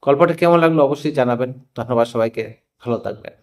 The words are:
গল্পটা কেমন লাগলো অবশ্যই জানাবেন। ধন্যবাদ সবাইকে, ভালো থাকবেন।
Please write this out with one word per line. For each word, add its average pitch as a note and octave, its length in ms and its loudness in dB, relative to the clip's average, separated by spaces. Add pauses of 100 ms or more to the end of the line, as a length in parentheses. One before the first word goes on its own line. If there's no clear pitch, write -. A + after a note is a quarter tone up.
গল্পটা D#3+ 320 2
কেমন E3+ 300 4
লাগলো D#3+ 240 2
অবশ্যই C#3+ 320 -4
জানাবেন। B2 300 -2 (240)
ধন্যবাদ A#2 400 -2
সবাইকে, A2+ 300 -2 (360)
ভালো A#2+ 180 -4
থাকবেন। - 440 -12